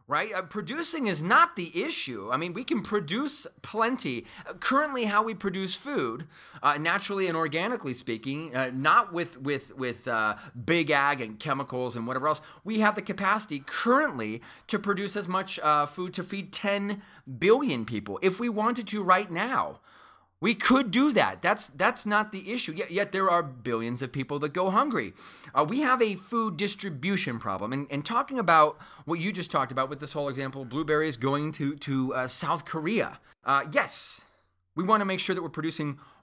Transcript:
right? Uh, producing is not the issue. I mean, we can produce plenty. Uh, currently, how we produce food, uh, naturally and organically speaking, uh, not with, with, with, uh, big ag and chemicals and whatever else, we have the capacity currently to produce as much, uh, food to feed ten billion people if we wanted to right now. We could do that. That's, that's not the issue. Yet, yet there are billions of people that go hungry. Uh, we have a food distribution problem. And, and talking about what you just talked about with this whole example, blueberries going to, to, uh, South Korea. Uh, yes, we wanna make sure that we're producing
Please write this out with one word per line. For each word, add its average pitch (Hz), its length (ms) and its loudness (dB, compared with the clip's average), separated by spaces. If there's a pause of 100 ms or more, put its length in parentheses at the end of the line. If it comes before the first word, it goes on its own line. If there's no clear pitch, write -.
right? 185 260 0
Uh, 185 80 -2
producing 240 680 -4
is 156 160 0
not 294 320 6
the - 160 -6 (120)
issue. 120 480 -2
I 127 60 2
mean, 165 160 -4
we 202 120 -6
can 214 160 0
produce 208 680 -2 (140)
plenty. 208 640 -2 (200)
Uh, - 100 -12
currently, 262 500 2
how 208 180 4
we 226 100 0
produce 190 440 -2
food, 151 500 -2 (340)
uh, 143 160 4
naturally 190 500 0
and 165 100 -2
organically 160 560 -2
speaking, 131 640 -6
uh, 127 180 0
not 175 400 4
with, 170 280 -4
with, 139 360 -4
with, 127 300 -4
uh, 110 280 0 (300)
big 160 260 2
ag 139 300 2
and 110 180 -8
chemicals 127 560 -4
and 113 100 -4
whatever 131 220 -2
else, 151 140 2 (240)
we 214 140 0
have 214 160 4
the 208 60 -4
capacity 196 640 -2
currently 151 760 2 (260)
to 214 100 -2
produce 196 380 -2
as 190 140 -4
much, 190 340 -2
uh, 147 220 4
food 180 300 -8
to 175 80 -4
feed 196 280 -6
ten 202 500 0 (380)
billion 196 460 4
people 107 360 -6
if 185 160 2
we 240 120 -2
wanted 220 380 0
to 208 140 -4
right 185 300 4
now. 170 480 -2 (640)
We 202 140 4
could 262 340 4
do 262 220 4
that. 107 300 2
That's, 208 260 0
that's 208 380 0
not 208 260 2
the 190 220 -8
issue. 240 180 -4
Yet, 165 200 -6
yet 196 200 0
there 190 180 2
are 175 140 4
billions 120 580 -4
of 127 120 -6
people 139 260 -4
that 147 140 -2
go 185 160 2
hungry. 208 420 0 (420)
Uh, 147 140 6
we 247 140 0
have 254 200 4
a 214 140 2
food 220 400 -2
distribution 170 840 -2
problem. 104 340 -4
And, 139 180 -4
and 143 140 -4
talking 254 340 0
about 160 380 6 (260)
what 170 160 -2
you 175 140 -2
just 175 180 -4
talked 135 220 0
about 131 160 0
with 139 100 -10
this 143 140 -6
whole 143 160 -2
example, 135 340 -6
blueberries 151 540 0
going 143 340 0
to, 147 240 -2
to, 135 380 -2
uh, 127 140 0
South 151 360 0
Korea. 165 560 -2 (240)
Uh, 139 300 2
yes, - 480 -2 (540)
we 165 100 -2
wanna 208 180 4
make 190 160 0
sure 185 160 0
that 185 60 -6
we're 147 80 -6
producing 151 500 -4 (220)